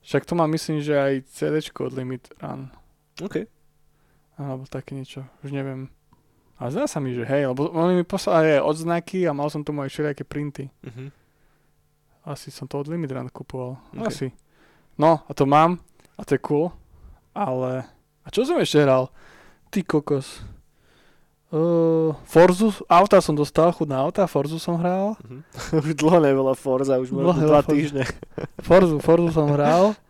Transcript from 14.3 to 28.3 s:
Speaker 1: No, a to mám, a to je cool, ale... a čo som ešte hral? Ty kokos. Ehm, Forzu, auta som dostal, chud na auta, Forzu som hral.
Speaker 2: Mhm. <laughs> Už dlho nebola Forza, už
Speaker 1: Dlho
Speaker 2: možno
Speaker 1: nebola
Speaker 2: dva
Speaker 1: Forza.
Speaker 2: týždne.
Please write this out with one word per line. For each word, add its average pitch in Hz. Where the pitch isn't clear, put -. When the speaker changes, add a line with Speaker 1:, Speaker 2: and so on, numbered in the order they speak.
Speaker 1:
No, 156
a -
to 143
mám, 156
a -
to -
je 135
cool, 151
ale... 127
a -
čo 208
som 320
ešte 165
hral? 131
Ty 202
kokos. -
Ehm, 165
Forzu, 180
auta 196
som 160
dostal, 151
chud 165
na 139
auta, 170
Forzu 151
som 170
hral. 185
Speaker 2:
Mhm. 123
<laughs> 160
Už 156
dlho 156
nebola 135
Forza, 131
už 127
Speaker 1:
Dlho 139
Speaker 2:
možno 160
Speaker 1:
nebola 151
Speaker 2:
dva 147
Speaker 1:
Forza. 156
Speaker 2:
týždne. 147